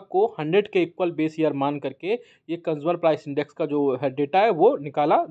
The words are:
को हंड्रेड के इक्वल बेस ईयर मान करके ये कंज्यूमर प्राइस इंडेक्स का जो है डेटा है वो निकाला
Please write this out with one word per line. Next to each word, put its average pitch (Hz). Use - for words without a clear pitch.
को 190
हंड्रेड 175
के 185
इक्वल 170
बेस 156
ईयर 151
मान 139
करके 143
ये -
कंज्यूमर 165
प्राइस 160
इंडेक्स 143
का 165
जो 143
है 139
डेटा 143
है 220
वो 196
निकाला 151